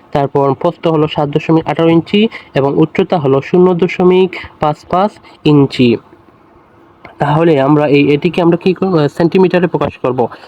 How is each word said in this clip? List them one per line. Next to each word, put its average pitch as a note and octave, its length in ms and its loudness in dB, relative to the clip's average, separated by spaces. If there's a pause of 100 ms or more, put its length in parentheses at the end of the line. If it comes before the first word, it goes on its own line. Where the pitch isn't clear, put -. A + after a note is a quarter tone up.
(120)
তারপর C#3 420 0
প্রস্থ E3+ 340 -4
হলো D#3 200 0
সাত D3+ 220 -4
দশমিক D#3 380 -2
আঠারো E3 220 0
ইঞ্চি E3+ 380 2 (260)
এবং C#3 240 -2
উচ্চতা F3 400 0
হলো C#3 240 0
শূন্য F3+ 320 2
দশমিক F#3 640 0 (240)
পাঁচ D3+ 300 -4
পাঁচ F#3+ 220 0 (340)
ইঞ্চি। C3+ 520 2 (1200)
তাহলে D3+ 440 0
আমরা D3 260 2
এই, C#3+ 260 2
এটিকে E3 280 -2
আমরা E3+ 160 2
কি F#3 160 -2
করব? F#3 220 -4
আহ, D3 120 2
সেন্টিমিটারে F3 600 0
প্রকাশ D3 300 -6
করব। B2+ 300 -2 (200)